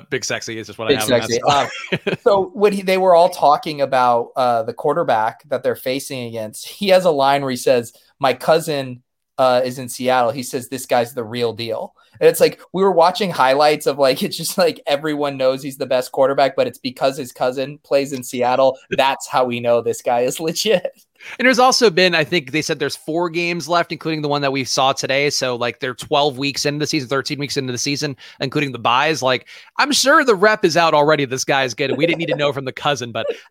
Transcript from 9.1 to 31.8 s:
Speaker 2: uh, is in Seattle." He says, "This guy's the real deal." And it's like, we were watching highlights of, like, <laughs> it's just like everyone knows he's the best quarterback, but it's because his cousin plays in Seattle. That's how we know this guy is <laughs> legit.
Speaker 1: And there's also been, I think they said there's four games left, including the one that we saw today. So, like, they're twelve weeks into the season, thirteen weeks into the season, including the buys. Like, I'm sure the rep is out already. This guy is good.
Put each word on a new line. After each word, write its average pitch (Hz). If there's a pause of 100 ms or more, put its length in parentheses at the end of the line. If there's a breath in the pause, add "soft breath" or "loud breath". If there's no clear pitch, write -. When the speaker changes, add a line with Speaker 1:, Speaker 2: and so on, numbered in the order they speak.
Speaker 2:
uh, 127
is 127
in 127
Seattle." 127
He 139
says, 123
"This 131
guy's 123
the 127
real 117
deal." 117 (260 soft breath)
And 156
it's 165
like, 160 (140 loud breath)
we 185
were 196
watching 180
highlights 147
of, 143
like, 135
<laughs> -
it's 175
just -
like 170
everyone 143
knows 131
he's 139
the 139
best 127
quarterback, 135
but 127
it's 120
because 135
his 127
cousin 135
plays 139
in 127
Seattle. 127 (120)
That's 131
how 131
we 120
know 120
this 113
guy 123
is 127
<laughs> -
legit. 180 (360 loud breath)
Speaker 1:
And 240
there's 247
also 254
been, 180
I 160
think 131
they 151
said 156
there's 139
four 170
games 170
left, 170
including 156
the 147
one 143
that 139
we 135
saw 135
today. 139
So, 127
like, 120
they're 127
twelve 143
weeks 139
into 147
the 147
season, 131
thirteen 139
weeks 143
into 131
the 120
season, 143 (240 loud breath)
including 143
the 120
buys. 127
Like, 127 (300 loud breath)
I'm 269
sure 285
the 240
rep 214
is 165
out 165
already. 147
This 127
guy 139
is 123
good. 127